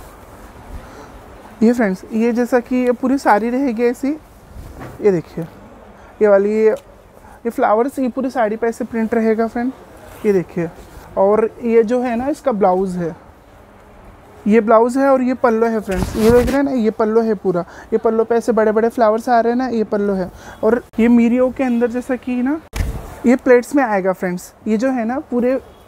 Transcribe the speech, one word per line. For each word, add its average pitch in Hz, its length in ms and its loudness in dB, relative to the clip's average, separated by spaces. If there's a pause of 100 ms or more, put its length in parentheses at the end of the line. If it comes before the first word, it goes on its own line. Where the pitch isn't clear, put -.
(1600)
ये 226 100 6
friends, 214 300 -2 (100)
ये 233 200 0
जैसा 240 280 0
कि 254 160 -4
ये 247 160 0
पूरी 262 260 -2
साड़ी 220 320 2
रहेगी 247 340 -2
ऐसी। 247 240 -2
ये - 1040 -6
देखिए, 165 320 -4 (760)
ये 208 60 4
वाली, 202 220 4
ये, 220 200 2
ये - 800 -10
flowers, 233 480 0
ये 254 100 0
पूरी 262 220 -4
साड़ी 220 260 -2
पे 233 100 -4
ऐसे 233 180 -4
print 226 300 -4
रहेगा 226 320 0
फ्रेंड। 247 260 -4 (540)
ये 208 60 4
देखिए, 170 360 -2 (480)
और 214 320 2 (140)
ये 233 200 4
जो 247 180 0
है 247 160 -4
ना 254 120 -4
इसका 294 240 -2
ब्लाउज 190 440 0
है, 175 180 -6 (1300)
ये 220 140 4
ब्लाउज 233 380 4
है 269 100 2
और 262 140 4
ये 254 120 0
पल्लो 226 320 2
है 226 140 -2
फ्रेंड्स। 185 360 -6
ये 220 140 4
देख 240 160 6
रहे 262 100 0
हैं 285 60 0
ना, 277 100 -2
ये 220 200 0
पल्लो 220 280 0
है 226 140 0
पूरा, 175 300 -2 (280)
ये 220 60 2
पल्लो 226 260 0
पे 233 100 -2
ऐसे 233 180 0
बड़े 214 200 2
बड़े 220 160 2
फ्लावर्स 226 400 0
आ 233 120 2
रहे 226 120 0
हैं 247 60 -2
ना, 262 100 -2
ये 226 160 -2
पल्लो 202 300 -2
है। 185 160 -4 (340)
और 226 180 2 (180)
ये 233 80 4
मीरियो 240 420 4
के 269 140 -4
अंदर 240 260 0
जैसा 247 260 -6
कि 247 260 -6
ना 294 180 -2 (640)
ये 247 100 4
प्लेट्स 247 380 2
में 285 100 2
आएगा 196 280 -2
फ्रेंड्स। 180 400 -8 (160)
ये 220 80 0
जो 262 140 -2
है 247 140 -2
ना 247 140 -4 (120)
पूरे 247 300 0 (280)